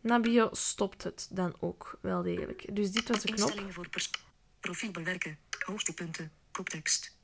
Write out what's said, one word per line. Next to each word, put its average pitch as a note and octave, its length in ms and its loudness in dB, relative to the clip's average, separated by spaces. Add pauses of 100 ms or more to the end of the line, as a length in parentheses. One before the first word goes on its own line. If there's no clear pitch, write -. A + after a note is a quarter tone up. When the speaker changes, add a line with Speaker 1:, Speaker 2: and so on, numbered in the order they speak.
Speaker 1:
Na A#3 200 6
bio A#3 320 8
stopt - 500 0
het - 280 -6
dan F#3 300 0
ook - 400 -4
wel F3+ 220 0
degelijk. F3 540 -4
Dus G3+ 160 4
dit A3+ 160 0
was A3+ 140 4
de - 40 -2
knop. G#3+ 120 0
Speaker 2:
Instellingen G3+ 340 0
voor F3+ 160 -10
pers-, - 220 -2 (500)
profiel G3+ 300 -4
bewerken. E3+ 480 -4 (200)
Hoogtepunten. E3 720 -4 (200)
Koptekst. - 720 -2